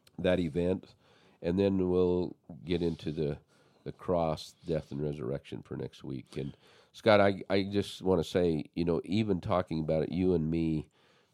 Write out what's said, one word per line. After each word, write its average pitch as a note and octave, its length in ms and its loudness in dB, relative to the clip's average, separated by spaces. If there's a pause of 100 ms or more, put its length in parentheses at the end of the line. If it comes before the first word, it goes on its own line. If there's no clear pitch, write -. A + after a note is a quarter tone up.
(200)
that F2+ 200 2
event, F2 560 -2 (460)
and F2 180 0
then G2 300 2
we'll F2+ 460 2 (300)
get E2+ 160 -2
into E2 300 -2
the, D2 260 -4 (460)
the - 80 -10
cross, E2 640 -4 (100)
death, D#2+ 260 -4
and C#2+ 100 -6
resurrection C#2 600 -6
for C#2 160 -12
next - 260 -12
week. C2 340 -12
And C#2+ 200 -8 (340)
Scott, G#2 300 6
I, G2 280 2
I G2 220 2
just G2+ 300 -2
wanna F2+ 220 4
say, E2+ 420 2 (100)
you E2+ 80 0
know, E2 220 0
even G2 340 0
talking F2+ 420 -2
about D#2 220 0
it, - 80 -4
you F#2 220 2
and D#2+ 160 0
me D#2+ 380 0 (460)